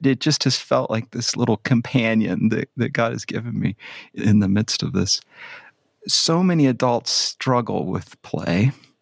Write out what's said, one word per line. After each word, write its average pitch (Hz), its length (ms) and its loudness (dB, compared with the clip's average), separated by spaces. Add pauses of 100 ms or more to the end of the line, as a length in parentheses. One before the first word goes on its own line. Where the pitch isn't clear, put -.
it 135 140 2
just - 240 0
has 127 140 0
felt - 340 -2
like 113 180 -4
this - 260 -4
little 120 220 0
companion 113 920 0
that, - 280 -2
that 117 160 -2
God 117 200 0
has 123 120 -8
given 113 340 -6
me 101 160 -2 (380)
in 107 280 4
the 98 60 2
midst 104 360 0
of - 100 -6
this. 92 280 0 (840)
So 165 360 2
many 165 240 4
adults 120 420 0
struggle 107 800 -2
with 95 340 -8
play, 98 520 0 (280)